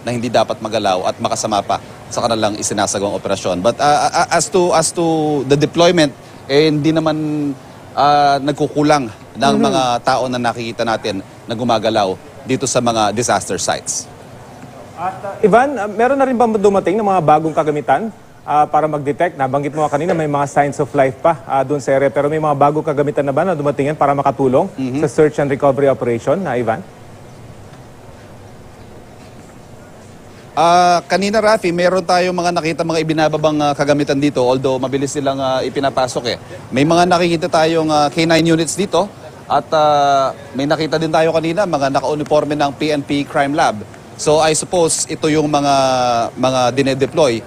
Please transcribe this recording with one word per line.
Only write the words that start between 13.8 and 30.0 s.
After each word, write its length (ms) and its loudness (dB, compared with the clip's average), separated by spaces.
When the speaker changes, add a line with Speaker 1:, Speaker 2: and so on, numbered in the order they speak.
Speaker 3:
At, 240 -8
ah, 160 -10
Ivan, 400 4
ah, 80 -4
meron 320 0
na 80 4
rin 80 0
ba 160 2
dumating 480 2
ng 80 0
mga 160 2
bagong 320 2
kagamitan, 560 0
ah, 240 2
para 240 0
mag-detect? 480 -2
Nabanggit 320 -2
mo 160 -2
kanina 240 -2
may 160 -2
mga 240 0
signs 320 0
of 80 -6
life 320 2
pa, 240 0
ah, 160 0
doon 160 -2
sa 160 0
area. 160 2
Pero 160 0
may 160 -2
mga 160 0
bagong 240 2
kagamitan 400 -2
na 80 -2
ba 160 0
na 80 0
dumating 400 -2
yan 20 -18
para 140 2
makatulong 640 2
Speaker 1:
Mhm. 240 -4
Speaker 3:
sa 80 0
search 320 2
and 80 0
recovery 400 2
operation, 560 0
ah, 160 -4
Ivan? 240 -4